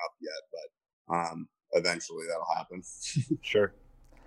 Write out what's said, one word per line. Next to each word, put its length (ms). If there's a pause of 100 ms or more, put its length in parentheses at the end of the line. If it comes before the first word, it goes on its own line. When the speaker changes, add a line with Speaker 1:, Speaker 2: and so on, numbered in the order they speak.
Speaker 1:
up 160
yet, 300
but, 640
um, 340 (240)
eventually 540
that'll 200
happen. 360 (300)
<laughs> 300
Speaker 2:
Sure. 320 (520)